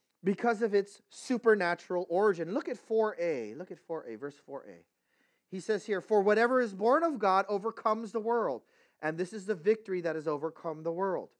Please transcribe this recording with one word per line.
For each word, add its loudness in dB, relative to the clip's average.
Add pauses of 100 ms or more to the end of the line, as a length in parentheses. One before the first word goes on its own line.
(220)
Because 0
of 0
its 0
supernatural 0
origin. 0
Look -4
at -8
four 0
A. -2
Look -14
at -16
four -10
A, -10
verse -12 (100)
four -12
A. -20 (640)
He -10
says -2
here, -2
"For 4
whatever 4
is -2
born 4
of 0
God 4
overcomes -2
the -4
world. -2 (400)
And -4
this -4
is -10
the -2
victory 0
that -2
has -4
overcome -6
the -4
world, -2 (120)